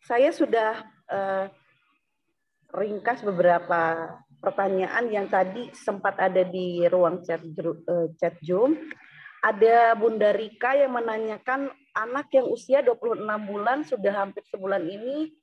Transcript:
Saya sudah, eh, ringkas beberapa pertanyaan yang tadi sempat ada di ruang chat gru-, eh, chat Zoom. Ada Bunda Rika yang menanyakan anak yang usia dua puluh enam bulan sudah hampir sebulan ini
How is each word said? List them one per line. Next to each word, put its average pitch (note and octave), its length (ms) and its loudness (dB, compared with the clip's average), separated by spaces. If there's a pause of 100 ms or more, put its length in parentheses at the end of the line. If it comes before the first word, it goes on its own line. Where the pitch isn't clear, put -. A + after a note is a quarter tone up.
Saya C4 320 2
sudah, A3 480 0 (240)
eh, G3 400 -4 (1300)
ringkas G#3+ 480 -4
beberapa E3+ 880 2 (240)
pertanyaan G3 720 -2
yang G3+ 240 -2
tadi G3 400 -2
sempat G3+ 480 -6
ada F#3 240 4
di F3+ 480 -2
ruang F3+ 320 2
chat E3 160 -4
gru-, E3 480 -8
eh, E3 320 -2
chat E3+ 240 -2
Zoom. A3 320 2 (640)
Ada A3+ 560 6
Bunda G#3 400 2
Rika A#3+ 400 -2
yang C4+ 160 4
menanyakan A#3 800 -4 (240)
anak B3 400 -2
yang B3+ 160 4
usia C4 320 0
dua A#3 160 2
puluh A3+ 160 -2
enam G#3+ 320 -6
bulan G#3+ 320 -2
sudah G3+ 320 -2
hampir G3 400 -6
sebulan G3 320 -4
ini C4 480 -6 (100)